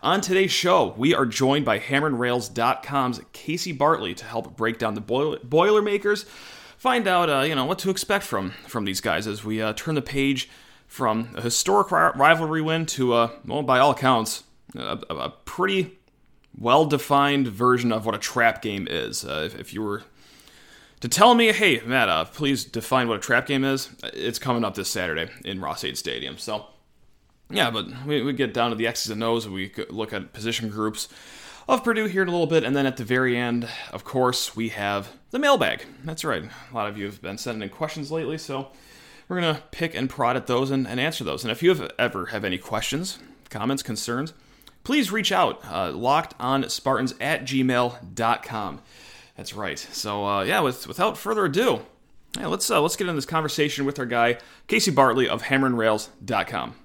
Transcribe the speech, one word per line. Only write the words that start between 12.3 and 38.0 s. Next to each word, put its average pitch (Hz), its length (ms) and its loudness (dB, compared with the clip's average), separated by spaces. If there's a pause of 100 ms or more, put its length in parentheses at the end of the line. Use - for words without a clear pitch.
win 160 240 0
to, 127 260 0
uh, 117 180 4 (160)
well, 135 180 -4
by 127 140 4
all 139 140 8
accounts, 127 540 2 (320)
a, 55 220 -6 (100)
a, 82 60 -4
a 67 140 -6 (140)
pretty 190 560 -2 (580)
well-defined 139 920 4
version 120 420 4
of 107 140 -2
what 107 100 0
a - 40 -4
trap 117 420 2
game 101 280 -4
is. 64 360 -4
Uh, 76 220 -4
if, - 120 -10
if - 140 -14
you 104 80 -4
were 104 220 -4 (1000)
to 120 80 -4
tell 214 240 8
me, 233 180 6
"Hey, 165 320 4
Matt, 120 260 2
uh, 80 160 2
please 139 380 -2
define 123 440 0
what 110 100 0
a - 20 -4
trap 120 280 2
game 135 160 0
is," 135 260 -2 (240)
it's 107 240 -4
coming 120 260 0
up 98 120 -4
this 95 120 -4
Saturday 82 440 -4 (120)
in 95 160 -8
Ross-Ade 73 380 -6
Stadium. 65 400 -8
So, 107 300 -8 (840)
yeah, 117 220 0
but 107 160 -6 (180)
we, 147 160 0
we 135 120 -2
get 123 200 -2
down 117 160 0
to 113 60 -4
the 113 100 -2
X's 113 240 -4
and 107 140 -4
O's, 117 220 0
and 98 100 -10
we 95 180 -6
c-, - 160 -8
look 107 240 -8
at 92 180 -8
position 110 380 -4
groups 107 380 -4 (600)
of 254 160 2
Purdue 220 220 0
here 190 160 0
in 185 60 2
a 175 40 -2
little 175 140 2
bit, 156 180 4
and 131 120 0
then 139 100 2
at 127 120 -2
the 127 60 -8
very 127 320 2
end, 120 320 -2 (240)
of - 120 -12
course, 127 520 0
we 110 140 -2
have 101 420 -2 (200)
the 254 80 -4
mailbag. 214 460 2 (180)
That's 160 200 -8
right. 107 200 -2
A - 320 -16
lot 104 120 -2
of 104 120 -8
you 98 60 -6
have 101 140 -10
been 98 200 -10
sending 110 280 -6
in - 80 -12
questions 151 360 -8